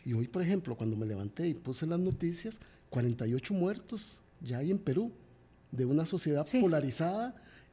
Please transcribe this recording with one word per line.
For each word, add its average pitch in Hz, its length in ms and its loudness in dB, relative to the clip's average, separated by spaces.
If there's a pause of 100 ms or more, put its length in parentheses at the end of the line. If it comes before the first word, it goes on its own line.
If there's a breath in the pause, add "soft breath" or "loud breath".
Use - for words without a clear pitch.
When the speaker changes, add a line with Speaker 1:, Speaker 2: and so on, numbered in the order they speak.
Speaker 1:
Y 123 80 -2
hoy, 113 160 0
por 185 120 -2
ejemplo, 170 340 0
cuando 110 200 -2
me 110 100 -2
levanté 104 440 -4
y 160 40 0
puse 131 320 -6
las 170 140 0
noticias, 180 600 -2 (280 loud breath)
cuarenta 120 380 0
y 117 60 2
ocho 135 200 -2
muertos 196 680 -2 (180)
ya 120 200 -4
hay 151 120 0
en 202 80 2
Perú, 208 320 0 (600)
de 127 120 0
una 147 220 4
sociedad 156 400 0
Speaker 2:
Sí. 254 160 4
Speaker 1:
polarizada, 175 760 2 (380 loud breath)